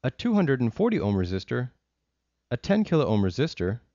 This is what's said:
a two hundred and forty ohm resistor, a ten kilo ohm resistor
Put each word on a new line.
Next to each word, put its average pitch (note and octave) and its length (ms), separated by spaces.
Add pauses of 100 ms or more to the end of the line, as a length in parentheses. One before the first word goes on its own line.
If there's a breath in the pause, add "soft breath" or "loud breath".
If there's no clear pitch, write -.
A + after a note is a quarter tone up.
a B2+ 80
two A#3+ 240
hundred C#3 260
and A#2 140
forty G#3+ 260
ohm G2+ 140
resistor, F#2+ 560 (800)
a B2 60
ten G3+ 260
kilo D#3 240
ohm G#2 160
resistor G2 580 (140)